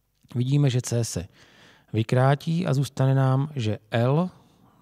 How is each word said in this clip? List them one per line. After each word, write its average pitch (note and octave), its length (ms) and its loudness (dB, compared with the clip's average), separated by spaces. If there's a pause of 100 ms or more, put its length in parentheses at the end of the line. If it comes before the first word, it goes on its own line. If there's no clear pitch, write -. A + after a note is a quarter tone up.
(340)
Vidíme, C3+ 360 2
že A#2+ 120 0
C A#2 220 -2
se F2+ 220 -6 (680)
vykrátí C3+ 760 0
a C#3 80 0
zůstane C3+ 400 0
nám, C3+ 420 2
že G#2+ 220 -4 (120)
L C#3 400 0 (520)